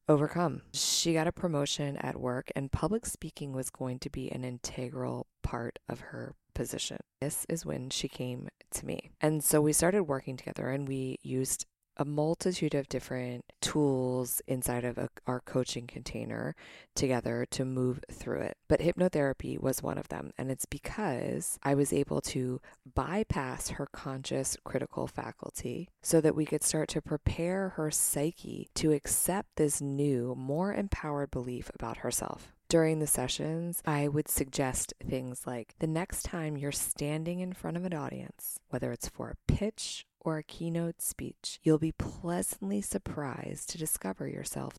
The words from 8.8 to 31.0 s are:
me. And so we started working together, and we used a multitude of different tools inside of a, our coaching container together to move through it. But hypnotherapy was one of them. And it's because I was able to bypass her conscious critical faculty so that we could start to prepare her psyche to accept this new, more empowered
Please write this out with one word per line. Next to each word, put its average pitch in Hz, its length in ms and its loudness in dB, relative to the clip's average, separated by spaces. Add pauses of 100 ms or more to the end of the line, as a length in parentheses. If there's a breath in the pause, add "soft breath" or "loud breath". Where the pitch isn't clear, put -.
me. - 260 -6 (100)
And 156 200 4
so 151 200 6
we 151 100 6
started 180 320 6
working 135 320 -2
together, - 320 -6
and 139 180 0
we 135 360 -2
used 131 440 -2 (300)
a 147 80 0
multitude 156 720 2
of 139 160 0
different 123 560 -4 (160)
tools 127 840 2
inside 123 360 0
of 120 140 -2
a, 131 120 -2 (180)
our 127 140 2
coaching 123 440 0
container 113 720 -6 (400 loud breath)
together 120 560 2
to 135 120 0
move 127 360 2 (120)
through - 280 -4
it. - 180 -4 (100)
But - 120 8
hypnotherapy 147 800 2
was - 240 0
one - 160 -2
of - 80 -6
them. - 280 -6
And 135 140 -4
it's - 160 -2
because - 960 -2
I 139 140 4
was 139 180 4
able 139 280 2
to 127 380 -2 (360 loud breath)
bypass 139 760 0
her - 160 -4
conscious 135 800 -4
critical - 420 -2
faculty - 840 -8 (140)
so - 180 6
that 156 160 6
we 156 120 2
could - 160 0
start 156 260 2
to 156 140 -2
prepare 180 720 0
her 156 160 0
psyche - 840 0
to 156 180 4
accept - 640 2
this 151 240 4
new, 139 560 2
more 147 380 0
empowered 151 560 -2